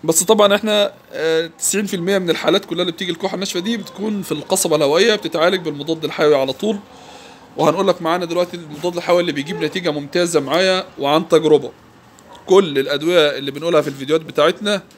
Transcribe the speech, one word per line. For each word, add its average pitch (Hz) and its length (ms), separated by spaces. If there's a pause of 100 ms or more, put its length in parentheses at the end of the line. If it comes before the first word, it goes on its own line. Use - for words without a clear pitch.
بس 160 180
طبعا 208 320
احنا، 208 380 (200)
آه، 160 460
تسعين 202 280
في 196 100
المية 185 220
من 180 120
الحالات - 340
كلها 170 160
اللي 175 120
بتيجي 175 200
الكحة 185 220
الناشفة 185 260
دي 220 160
بتكون 208 460
في - 100
القصبة 160 440
الهوائية، 160 380
بتتعالج 175 460
بالمضاد 156 440
الحيوي 151 320
على 135 160
طول. 208 260 (760)
وهنقول 165 320
لك 180 140
معانا 170 220
دلوقتي 175 320
المضاد 165 400
الحيوي 175 240
اللي 175 120
بيجيب 160 320
نتيجة 170 260
ممتازة 151 500
معايا 185 440 (140)
وعن 151 300
تجربة. 151 440 (720)
كل 185 320
الأدوية 147 600
اللي 135 120
بنقولها 151 300
في 147 80
الفيديوهات 143 360
بتاعتنا 175 580 (160)